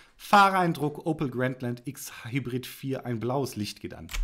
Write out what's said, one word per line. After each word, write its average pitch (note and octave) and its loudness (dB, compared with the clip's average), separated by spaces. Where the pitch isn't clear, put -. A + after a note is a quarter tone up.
Fahreindruck F3+ 4
Opel D#3 0
Grandland B2 -2
X - -12
Hybrid B2 -4
vier, - -6
ein A#2+ -4
blaues B2 -2
Licht G#2 -6
geht - -8
an. - -14